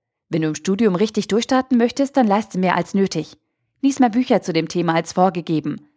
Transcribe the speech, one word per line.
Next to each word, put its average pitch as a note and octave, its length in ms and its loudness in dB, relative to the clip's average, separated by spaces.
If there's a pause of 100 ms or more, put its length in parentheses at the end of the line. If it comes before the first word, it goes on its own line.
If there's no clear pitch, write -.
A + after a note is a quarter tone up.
(280)
Wenn G#3+ 140 -2
du D#3 60 0
im D#3 60 -2
Studium G3 400 0
richtig G#3 340 -2
durchstarten B3+ 500 0
möchtest, A#3+ 380 0
dann C4 100 4
leiste G#3 320 0
mehr F#3 180 2
als E3+ 180 -4
nötig. F#3 420 -2 (460)
Lies C4+ 180 2
mehr B3 80 6
Bücher A3+ 340 0
zu F#3 100 -6
dem D#3+ 160 0
Thema E3+ 260 0
als E3 180 -2
vorgegeben. D#3+ 720 -2 (100)